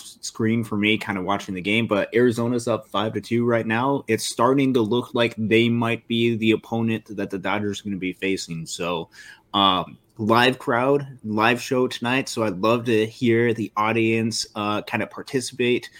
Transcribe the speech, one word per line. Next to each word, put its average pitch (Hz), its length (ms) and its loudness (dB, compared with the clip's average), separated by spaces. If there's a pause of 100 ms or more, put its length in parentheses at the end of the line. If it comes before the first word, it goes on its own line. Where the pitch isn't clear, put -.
(220)
screen 113 420 -2
for 110 140 -6
me, 107 200 4
kinda 98 240 -6
watching 98 320 -4
the 92 80 -6
game, 107 260 0
but 101 280 0
Arizona's 120 540 2
up 107 180 -4
five 107 260 -4
to 107 80 -4
two 117 240 0
right 117 220 0
now. 127 400 0
It's 110 160 0
starting 131 500 2
to 123 80 2
look 113 320 0
like 117 240 0
they 113 320 4
might 117 380 0
be 117 280 2
the 110 160 4
opponent 113 640 -2
that 98 140 -4
the 98 80 -6
Dodgers 98 440 -4
are - 20 -18
gonna 101 140 -6
be 90 160 -4
facing. 87 520 -6
So, 87 440 -6 (440)
um, 95 440 2 (220)
live 120 400 4
crowd, 135 480 0 (160)
live 110 360 2
show 127 280 0
tonight. 123 420 -4
So - 140 -4
I'd 98 160 -2
love 113 260 2
to 110 220 2
hear 117 440 2
the 110 240 -6
audience, 113 800 0
uh, 104 300 -4
kinda - 240 -4
participate, 123 840 -4 (100)